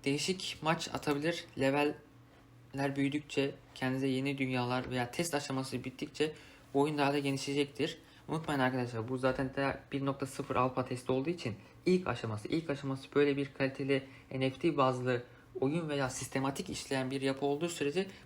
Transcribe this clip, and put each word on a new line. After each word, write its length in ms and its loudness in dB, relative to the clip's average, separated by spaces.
Değişik 580 -2
maç 320 0
atabilir. 500 -2
Leveller 1400 -2
büyüdükçe, 580 0
kendinize 320 0
yeni 320 0
dünyalar 520 0
veya 200 -2
test 240 -2
aşaması 500 -4
bittikçe 500 -4
bu 60 6
oyun 180 4
daha 140 4
da 60 2
genişleyecektir. 800 -2
Unutmayın 320 0
arkadaşlar, 480 0
bu 100 -2
zaten 360 0
de 260 0
bir 140 -2
nokta 200 -2
sıfır 300 -4
alfa 280 2
testi 280 -2
olduğu 180 2
için 260 -4
ilk 200 4
aşaması, 420 -4
ilk 220 0
aşaması 440 -4
böyle 220 6
bir 180 -2
kaliteli 540 0
N 200 2
F 80 -14
T 180 2
bazlı 460 4
oyun 280 2
veya 220 0
sistematik 600 -2
işleyen 400 -2
bir 100 -2
yapı 260 0
olduğu 220 0
sürece 380 0